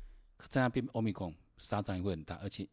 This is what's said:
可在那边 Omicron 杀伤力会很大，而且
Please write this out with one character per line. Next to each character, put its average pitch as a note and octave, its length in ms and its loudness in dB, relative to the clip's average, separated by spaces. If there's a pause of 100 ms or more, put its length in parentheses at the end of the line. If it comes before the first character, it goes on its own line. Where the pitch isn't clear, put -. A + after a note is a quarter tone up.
(360)
可 - 120 -20
在 C3+ 140 4
那 B2+ 60 6
边 A#2+ 200 2
Omicron G2+ 480 0 (220)
杀 - 240 0
伤 G2+ 140 -2
力 F2+ 60 0
会 G2 100 2
很 D#2+ 120 -2
大， - 140 -8
而 G2 120 -6
且 - 240 -6